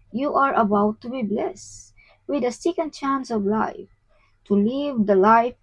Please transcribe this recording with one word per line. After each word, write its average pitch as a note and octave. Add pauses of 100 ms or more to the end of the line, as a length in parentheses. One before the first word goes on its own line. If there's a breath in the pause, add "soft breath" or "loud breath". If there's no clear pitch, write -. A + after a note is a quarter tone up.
(120)
you C4+
are C4+
about G#3
to A#3+
be C4
blessed C4 (340 soft breath)
with C4+
a A#3+
second E4
chance C4+
of G#3
life G#3 (580)
to G3+
live A#3+
the G3+
life A3+